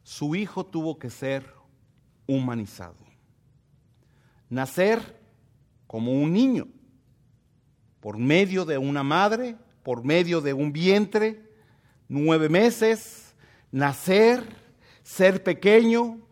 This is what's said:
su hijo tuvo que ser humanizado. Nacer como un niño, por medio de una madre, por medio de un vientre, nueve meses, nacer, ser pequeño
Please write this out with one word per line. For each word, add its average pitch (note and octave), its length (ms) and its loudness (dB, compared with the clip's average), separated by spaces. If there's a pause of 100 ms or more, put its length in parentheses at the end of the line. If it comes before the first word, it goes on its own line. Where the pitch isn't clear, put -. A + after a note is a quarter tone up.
su D3 320 -8
hijo F#3 320 -8
tuvo D#3+ 320 -8
que B2+ 120 -14
ser C3+ 440 -8 (720)
humanizado. A#2 720 -6 (1500)
Nacer F3+ 720 -2 (680)
como A#2 260 -4
un D3 180 0
niño, A#3 380 0 (1300)
por G#2 180 -12
medio F3+ 460 2
de D3+ 140 -4
una C#3 260 -4
madre, A3 540 0 (260)
por A#2+ 220 -6
medio E3+ 340 2
de C#3+ 140 -4
un D3 180 -4
vientre, G#3 800 0 (560)
nueve D#3 400 0
meses, A3 880 0 (380)
nacer, F#3+ 840 2 (480)
ser F#3+ 400 2
pequeño A3+ 760 2 (140)